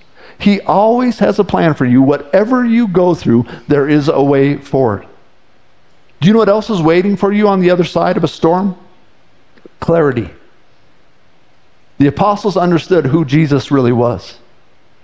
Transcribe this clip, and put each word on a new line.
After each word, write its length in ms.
He 240
always 580
has 180
a 60
plan 300
for 100
you. 180
Whatever 640
you 240
go 260
through, 300
there 200
is 200
a 140
way 340
forward. 500
Do 80
you 40
know 60
what 100
else 220
is 100
waiting 360
for 160
you 160
on 120
the 100
other 140
side 320
of 80
a 40
storm? 480
Clarity. 520
The 100
apostles 480
understood 500
who 180
Jesus 460
really 220
was. 460